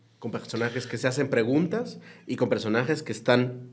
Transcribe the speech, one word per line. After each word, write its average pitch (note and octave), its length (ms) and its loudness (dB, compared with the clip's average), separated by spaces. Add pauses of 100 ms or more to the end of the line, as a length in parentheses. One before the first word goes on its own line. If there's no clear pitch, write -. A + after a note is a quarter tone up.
(200)
con A#2+ 140 -8
personajes A#2+ 560 -4
que A#2+ 100 -6
se - 100 0
hacen B2+ 220 0
preguntas D#3+ 680 0 (280)
y B2+ 100 -4
con D#3+ 120 2
personajes A#2+ 540 0
que - 100 -10
están B2+ 600 2